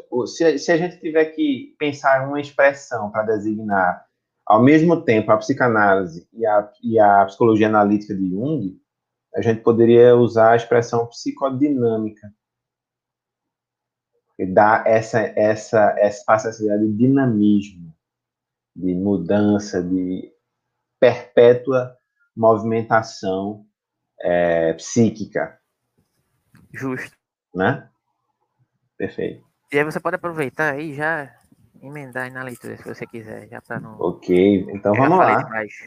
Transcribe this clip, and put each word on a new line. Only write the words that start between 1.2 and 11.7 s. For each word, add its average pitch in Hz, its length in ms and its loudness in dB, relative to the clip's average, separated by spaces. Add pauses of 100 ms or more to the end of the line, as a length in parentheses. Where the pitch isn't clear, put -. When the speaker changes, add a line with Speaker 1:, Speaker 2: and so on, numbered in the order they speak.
Speaker 1:
que 156 540 -6
pensar 139 440 -2
em 135 40 -6
uma 143 120 -6
expressão 139 680 -2
pra 110 140 -4
designar, 104 840 -2 (400)
ao 107 160 4
mesmo 156 420 4
tempo, 110 280 0
a 110 60 4
psicanálise 101 960 0
e 113 120 -6
a, 104 240 0 (140)
e 110 160 0
a 101 260 6
psicologia 110 420 2
analítica 104 460 0
de 95 160 -4
Jung, 110 500 -6 (560)
a 104 60 -2
gente 110 200 0
poderia 117 540 6
usar 113 360 4
a 117 40 6
expressão 117 520 0
psicodinâmica, 127 1200 -4 (2000)